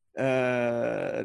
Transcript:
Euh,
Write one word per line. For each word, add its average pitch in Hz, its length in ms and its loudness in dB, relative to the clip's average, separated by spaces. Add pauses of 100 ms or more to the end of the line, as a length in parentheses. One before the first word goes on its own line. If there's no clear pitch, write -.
(180)
Euh, 120 1080 0